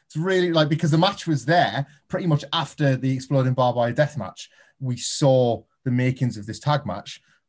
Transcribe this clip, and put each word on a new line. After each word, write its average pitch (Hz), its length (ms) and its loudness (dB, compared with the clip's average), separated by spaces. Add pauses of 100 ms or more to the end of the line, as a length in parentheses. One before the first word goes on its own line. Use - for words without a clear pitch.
It's - 100 -14
really, 180 360 0
like, 156 180 4
because 151 220 0
the 160 60 4
match 190 280 0
was 143 180 -2
there 139 420 2 (220)
pretty 185 180 -4
much 151 260 2
after 151 440 0
the 131 160 -2
Exploding 131 400 0
Barbed 123 240 2
Wire 117 160 0
death 143 240 0
match. 98 320 -10 (320)
We 127 160 -4
saw 127 680 2 (200)
the 131 60 -4
makings 123 480 0
of 104 80 -14
this 107 120 -10
tag 143 280 -2
match, - 340 -10 (280)